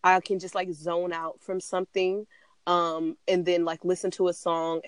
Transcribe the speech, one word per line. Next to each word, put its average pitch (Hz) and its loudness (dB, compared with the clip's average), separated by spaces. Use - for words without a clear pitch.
I 185 6
can 190 -2
just, 185 -8
like, 180 -2
zone 170 -2
out 165 -6
from 190 -4
something, 190 -2
um, 165 0
and 180 2
then, 175 4
like, 165 -4
listen 180 0
to 185 2
a 175 2
song, 165 -2